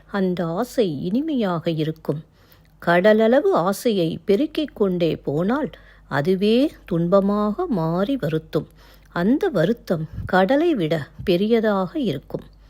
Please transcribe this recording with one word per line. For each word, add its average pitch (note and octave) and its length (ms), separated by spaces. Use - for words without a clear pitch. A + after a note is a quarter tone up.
அந்த F#3 360
ஆசை F3 580
இனிமையாக G#3 640
இருக்கும். D#3 520
கடலளவு A3 760
ஆசையை F#3 680
பெருக்கிக் C#4+ 520
கொண்டே F3 400
போனால் F#3 540
அதுவே G3 640
துன்பமாக G3 760
மாறி F#3 480
வருத்தும். D#3+ 520
அந்த B3 400
வருத்தம் F3 600
கடலை C#4 480
விட D#3+ 340
பெரியதாக G#3 760
இருக்கும். D#3+ 440